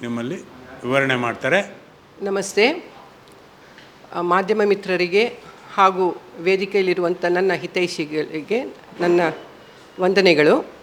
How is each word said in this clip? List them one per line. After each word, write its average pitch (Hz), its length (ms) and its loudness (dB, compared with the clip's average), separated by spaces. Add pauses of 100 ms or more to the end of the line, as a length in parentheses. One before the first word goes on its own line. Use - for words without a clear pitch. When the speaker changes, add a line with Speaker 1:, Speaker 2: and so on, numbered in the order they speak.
Speaker 1:
ನಿಮ್ಮಲ್ಲಿ 120 400 -8 (420)
ವಿವರಣೆ 135 320 2
ಮಾಡ್ತಾರೆ. 131 600 -2 (460)
Speaker 2:
ನಮಸ್ತೆ. 202 680 -2 (1200)
ಆ, 175 60 -6
ಮಾಧ್ಯಮ 190 440 2
ಮಿತ್ರರಿಗೆ 190 720 0 (360)
ಹಾಗೂ 190 480 2 (160)
ವೇದಿಕೆಯಲ್ಲಿರುವಂಥ 180 840 0
ನನ್ನ 180 280 2
ಹಿತೈಷಿಗಳಿಗೆ 156 1120 -4 (360)
ನನ್ನ 175 200 4 (800)
ವಂದನೆಗಳು. 185 840 4